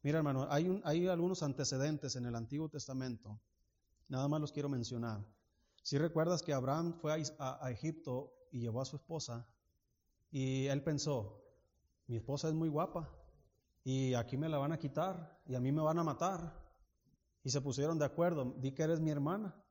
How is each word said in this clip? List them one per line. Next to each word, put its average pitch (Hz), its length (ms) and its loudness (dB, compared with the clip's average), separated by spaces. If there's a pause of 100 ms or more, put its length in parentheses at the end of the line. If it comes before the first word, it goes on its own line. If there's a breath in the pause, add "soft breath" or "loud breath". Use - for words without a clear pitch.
Mira, 151 160 4
hermano, 139 300 2
hay 156 200 4
un, 190 160 0
hay 170 220 2
algunos 180 340 2
antecedentes 139 760 -2
en 123 100 -4
el 120 100 -4
Antiguo 139 340 -4
Testamento. 131 680 -8 (680)
Nada 131 200 0
más 151 120 2
los 147 120 -4
quiero 147 180 -2
mencionar. 117 560 -4 (580 soft breath)
Si 139 140 0
recuerdas 160 440 4
que 151 120 0
Abraham 151 460 0
fue 151 140 0
a 156 40 2
Is-, 147 220 -4
a, 131 260 -4
a 131 60 -2
Egipto 139 640 -4 (180)
y 123 80 -6
llevó 117 220 0
a 135 40 -2
su 147 120 -8
esposa, 123 500 -8 (800)
y 131 360 2
él 139 180 2
pensó, 143 600 0 (640)
"Mi 120 100 -2
esposa 139 320 -2
es 156 40 2
muy 160 140 2
guapa, 160 420 -2 (760)
y 131 280 2
aquí 117 220 0
me 156 140 0
la 151 80 0
van 143 160 2
a 156 60 -2
quitar, 165 680 -4
y 127 100 -4
a 123 60 0
mí 131 100 4
me 156 100 4
van 156 160 4
a 170 60 4
matar". 165 580 -2 (800)
Y 131 100 -2
se 139 100 2
pusieron 143 360 0
de 147 60 4
acuerdo, 147 560 2
"Di 135 140 -2
que 156 100 0
eres 160 160 4
mi 156 120 2
hermana". 165 440 0 (160)